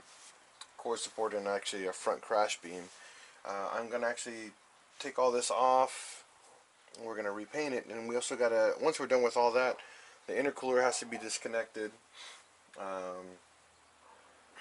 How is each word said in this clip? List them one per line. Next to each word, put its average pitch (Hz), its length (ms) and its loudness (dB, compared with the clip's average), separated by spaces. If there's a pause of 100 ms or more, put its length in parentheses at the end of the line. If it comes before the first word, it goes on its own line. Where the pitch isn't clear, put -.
(800)
core 117 180 -2
support 110 380 -4
and 101 140 -2
actually 101 380 -2
a 92 60 0
front - 300 -2
crash 107 400 2
beam. 87 220 -10 (600)
Uh, 98 300 -4
I'm 117 160 -4
gonna 120 160 -2
actually 113 460 -6 (480)
take - 180 -4
all 127 140 6
this 120 180 0
off. 131 720 2 (800)
We're 113 140 -6
gonna 104 160 -2
repaint 131 420 -4
it, 117 160 -2
and 113 180 -8
we 117 60 -2
also 123 220 -2
gotta, 117 440 4
once 156 200 2
we're 135 60 -2
done 127 180 4
with 117 120 2
all 120 160 6
that, 127 260 2 (500)
the 101 40 -4
intercooler 127 500 2
has 123 180 4
to 120 60 -8
be 113 120 -8
disconnected, 110 760 -4 (880)
um, 92 580 -8 (1200)